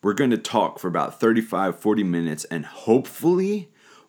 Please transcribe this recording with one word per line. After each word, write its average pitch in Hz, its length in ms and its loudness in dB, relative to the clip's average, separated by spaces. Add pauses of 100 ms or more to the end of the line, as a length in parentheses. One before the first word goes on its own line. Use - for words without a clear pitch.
We're 101 120 2
gonna 123 220 2
talk - 420 0
for 92 120 -6
about 82 280 -2
thirty-five, 110 640 0
forty 107 240 0
minutes, 85 420 -2
and 80 200 -6
hopefully 185 1040 0 (380)